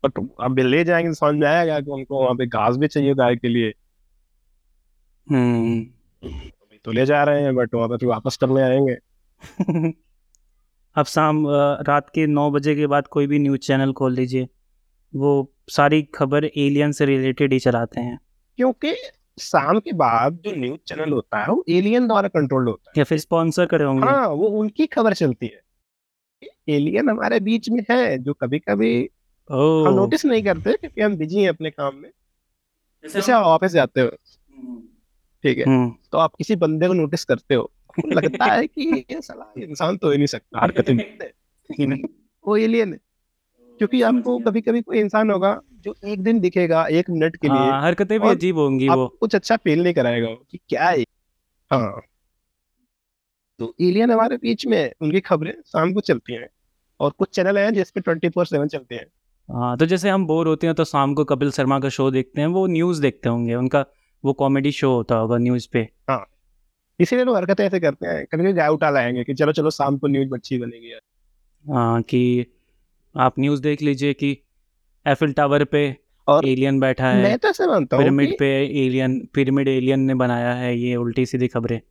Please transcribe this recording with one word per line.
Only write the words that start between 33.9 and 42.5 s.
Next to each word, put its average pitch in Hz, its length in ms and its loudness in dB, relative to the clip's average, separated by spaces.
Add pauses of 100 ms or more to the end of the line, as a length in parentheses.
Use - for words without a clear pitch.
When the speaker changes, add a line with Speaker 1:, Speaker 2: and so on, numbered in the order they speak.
Speaker 1:
हो, 123 60 4
Speaker 2:
हम्म। - 720 -14 (640)
Speaker 1:
ठीक 131 140 2
है, 127 60 -2
Speaker 2:
हम्म। 127 320 4 (160)
Speaker 1:
तो - 60 -2
आप 160 180 0
किसी 208 200 -4
बंदे 165 320 0
को 185 60 0
नोटिस 160 320 -2
करते 135 300 0
हो, 120 80 2
आपको - 440 -8
लगता 240 380 0
Speaker 2:
<laughs> - 80 4
Speaker 1:
है 269 140 0
कि 277 440 -2
ये 302 100 -10
साला - 360 -18
इंसान 160 400 -4
तो 180 100 -2
हो 147 40 4
ही 143 60 2
नहीं 143 100 2
सकता, - 340 -6
हरकतें - 360 2 (800)
Speaker 2:
<laughs> - 680 -6
Speaker 1:
वो 208 100 2